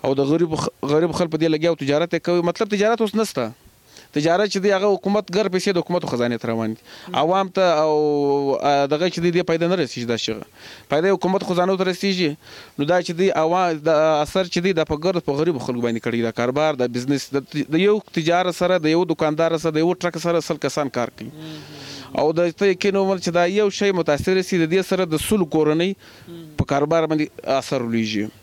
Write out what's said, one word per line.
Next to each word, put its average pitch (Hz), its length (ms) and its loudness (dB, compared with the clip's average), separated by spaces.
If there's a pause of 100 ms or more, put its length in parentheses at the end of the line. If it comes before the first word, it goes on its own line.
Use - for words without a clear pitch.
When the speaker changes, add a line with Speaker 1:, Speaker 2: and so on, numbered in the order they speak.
Speaker 1:
او 135 100 2
د 135 160 2
غریبو 160 260 2
خ-، 143 160 -4 (200)
غریبو 160 260 2
خلکو 170 160 0
په 156 80 -2
دې 165 120 2
لګیا 156 180 0
او 156 100 -2
تجارت 151 320 0
یې 165 120 0
کوي. 175 220 2
مطلب 202 260 -2
تجارت 214 260 2
اوس 214 140 -2
نسته. 139 380 -2 (640)
تجارت 170 340 2
چې 196 140 -4
دی، 202 80 4
هغه 190 220 2
حکومت 202 420 -2
ګر 202 180 2
پیسې 185 220 0
د - 80 2
حکومت 175 260 -2
خزانې 120 320 0
ته 120 60 -4
روان 113 260 -2
دي. - 80 -16
Speaker 2:
مم. - 400 -16
Speaker 1:
عوام 185 260 2
ته 190 140 0 (220)
او، 143 760 2
آ، 143 260 2
دغه 151 220 0
چې 170 160 -4
دی، 175 60 4
دی 175 120 0 (100)
پیدا 165 160 0
نه 185 80 2
رسیږي 123 360 -4
دا 117 40 0
شیغه. 107 280 -6 (440)
پیدا 156 200 2
یې 196 40 4
حکومت 185 380 0
خزانو 180 260 2
ته 185 80 -2
رسیږي. 180 520 -2 (420)
نو 143 60 0
دا 170 180 2
چې 175 180 -6
دی، 190 100 4
عوام، 165 560 0
د - 20 2 (360)
اثر 190 200 -2
چې 175 220 -4
دی، 196 60 2
دا 160 120 2
په 151 120 -2 (100)
ګردو 180 240 0
په - 100 0
غریبو 160 180 0
خلکو 120 220 -4
باندې 117 240 -2
کړی 117 240 0
دا 110 120 -4
کاروبار، 143 340 0
دا 123 120 0
بزنس. 127 460 -4
د، 139 400 -4
د 160 140 2
یو 208 100 4 (240)
تجارت 170 400 0
سره، 180 180 2
د 156 80 -2 (100)
یو 180 80 2 (100)
دکاندار 160 420 0
سره، 160 160 -2
د 151 140 0
یو 175 80 2
ټرک 175 320 -6
سره 170 240 0
سل 156 160 -4
کسان 139 320 -4
کار 120 180 -2
کوي. 117 160 -12
Speaker 2:
مم. 156 480 -16 (400)
Speaker 1:
او 156 160 2
د 170 160 2
ته 202 160 0
یقین 190 280 0
ومن 190 220 2
چې 175 140 -4
دا 175 160 4
یو 202 240 2
شی 202 260 0
متاثر 165 500 0
سي، 190 120 0
د 160 120 4
دې 185 160 0
سره 185 240 0
د 156 140 0
سلو 196 280 2
کورنۍ 156 380 2 (360)
Speaker 2:
مم. 170 140 -16 (160)
Speaker 1:
په - 140 0
کاروبار 156 340 2
باندې 156 460 -2
اثر 135 300 -2
ولېږي. 110 460 -2 (140)